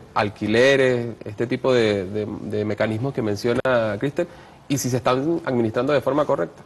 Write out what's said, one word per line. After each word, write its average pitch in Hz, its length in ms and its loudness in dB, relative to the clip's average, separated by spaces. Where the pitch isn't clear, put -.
alquileres, 120 920 2
este 107 200 -4
tipo 131 260 0
de, 107 340 2
de, 104 220 -6
de 104 380 -6
mecanismos 110 480 -2
que 135 80 -4
menciona 113 800 0
Cristel, 147 280 -2
y 139 120 -2
si 127 100 -2
se 123 80 0
están 135 480 0
administrando 123 480 0
de 135 80 4
forma 143 240 0
correcta? - 400 -2